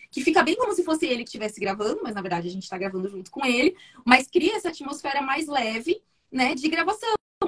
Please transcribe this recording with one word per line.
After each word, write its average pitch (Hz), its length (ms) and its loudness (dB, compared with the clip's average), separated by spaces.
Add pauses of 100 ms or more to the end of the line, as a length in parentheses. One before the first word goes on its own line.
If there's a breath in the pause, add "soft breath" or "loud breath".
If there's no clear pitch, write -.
(120)
Que 262 120 -4
fica 320 200 6
bem 330 120 2
como 453 180 0
se 349 100 0
fosse 320 240 0
ele 240 160 0
que - 60 -14
estivesse 214 300 -6
gravando. 208 440 -2
Mas 226 100 -4
na 202 80 -6
verdade 175 260 -2
a 175 40 -6
gente 190 180 -8
tá 190 80 -6
gravando 185 320 -2
junto 185 220 -14
com 277 120 -4
ele. 262 320 2 (300 loud breath)
Mas 254 220 6
cria 359 300 2
essa 349 120 -4
atmosfera 285 520 -4
mais 285 260 -2
leve, 247 520 0 (320)
né? 262 220 2
De 262 140 -2
gravação. 403 480 0 (320)